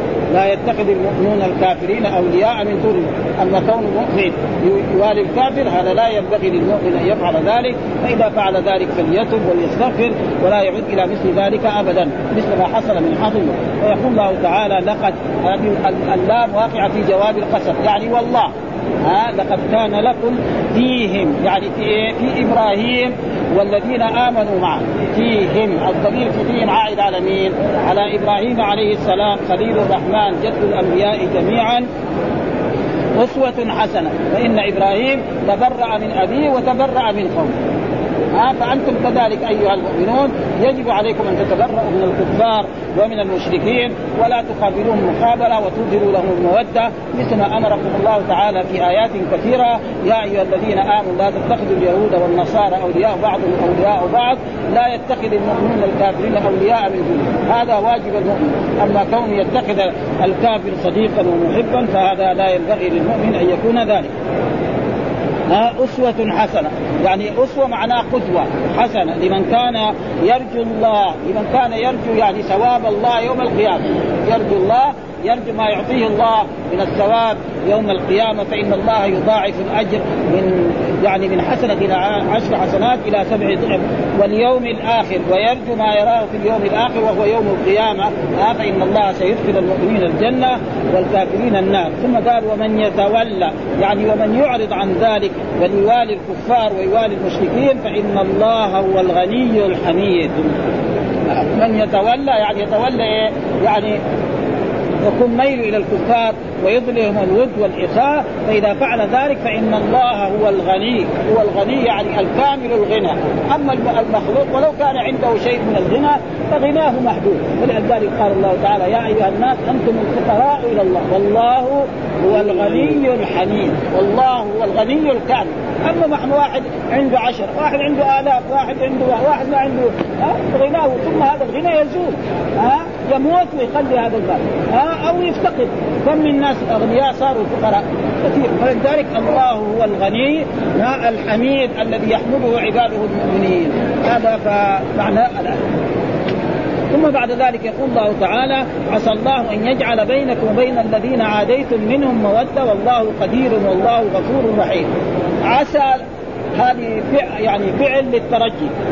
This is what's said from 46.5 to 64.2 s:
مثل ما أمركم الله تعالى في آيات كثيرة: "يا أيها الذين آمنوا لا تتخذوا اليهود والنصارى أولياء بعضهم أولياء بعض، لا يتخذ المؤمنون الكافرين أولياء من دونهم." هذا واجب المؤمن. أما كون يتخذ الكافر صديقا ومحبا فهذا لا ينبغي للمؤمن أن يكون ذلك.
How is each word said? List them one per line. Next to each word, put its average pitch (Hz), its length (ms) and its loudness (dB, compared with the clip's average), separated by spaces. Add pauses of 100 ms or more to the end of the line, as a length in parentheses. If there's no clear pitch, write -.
مثل 233 180 0
ما 202 200 0
أمركم 208 340 0 (100)
الله 208 280 2
تعالى 185 340 2 (100)
في 180 160 0
آيات 214 220 2 (220)
كثيرة: 240 480 2 (240)
"يا 220 200 2
أيها 202 180 -2
الذين 190 360 0
آمنوا 196 400 0
لا 196 120 2
تتخذوا 196 460 -2
اليهود 185 380 2
والنصارى 175 680 2
أولياء 185 400 0
بعضهم 190 300 0 (160)
أولياء 180 440 2
بعض، 240 240 2 (380)
لا 240 200 2
يتخذ 220 380 -4
المؤمنون 208 520 0
الكافرين 196 520 0
أولياء 202 540 2
من 185 180 -2
دونهم." - 520 0
هذا 233 160 2
واجب 214 460 0
المؤمن. 214 600 -2
أما 202 360 2
كون 233 160 -2
يتخذ 196 580 0 (320)
الكافر 196 460 0 (140)
صديقا 202 380 0
ومحبا 240 640 0
فهذا 190 480 2
لا 190 200 2
ينبغي 180 340 0
للمؤمن 208 460 0
أن 180 160 2
يكون 226 280 2
ذلك. 202 320 0 (1400)